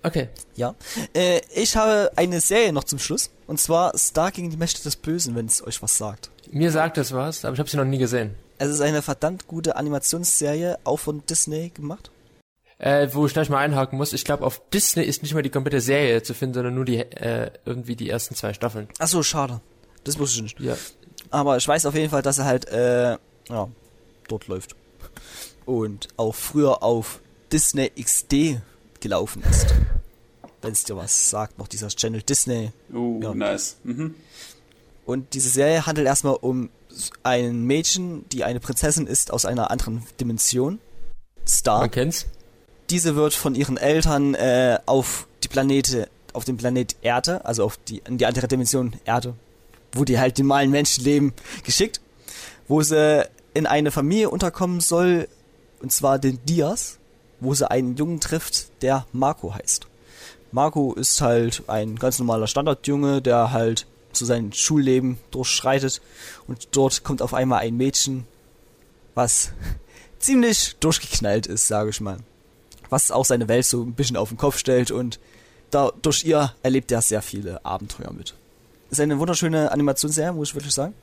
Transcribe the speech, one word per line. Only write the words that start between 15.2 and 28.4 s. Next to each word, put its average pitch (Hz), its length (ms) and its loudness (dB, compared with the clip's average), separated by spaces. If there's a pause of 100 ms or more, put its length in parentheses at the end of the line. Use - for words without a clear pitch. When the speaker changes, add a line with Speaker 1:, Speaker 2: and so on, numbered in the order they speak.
Speaker 1:
nicht 147 100 -6
mal 151 100 0
die 135 60 -2
komplette 135 320 0
Serie 123 420 2
zu 117 120 -8
finden, 127 180 -4
sondern 123 220 -2
nur 131 100 -2
die, 123 140 0
äh, 117 520 -4 (140)
irgendwie 120 320 -6
die 117 140 -6
ersten - 240 -4
zwei 104 180 -6
Staffeln. 107 360 -6 (100)
Speaker 2:
Ach 160 100 0
so, 170 140 2
schade. 139 400 -2 (420)
Das 147 140 -6
wusste 131 180 -2
ich 113 60 -6
nicht. 110 180 -12
Speaker 1:
Ja. 127 160 -4 (540)
Speaker 2:
Aber 143 260 2
ich 127 100 0
weiß 151 200 2
auf 143 80 -2
jeden 156 160 0
Fall, 143 100 2
dass 135 160 0
er 139 80 0
halt, 131 240 0
äh, 123 440 2 (360)
ja, 113 200 -4 (600)
dort 110 200 -8
läuft. 92 280 -10 (880)
Und 110 440 -4 (100)
auch 110 160 -2
früher - 480 2
auf 113 380 0 (320)
Disney 147 420 0
X - 340 -4
D 143 320 2 (400)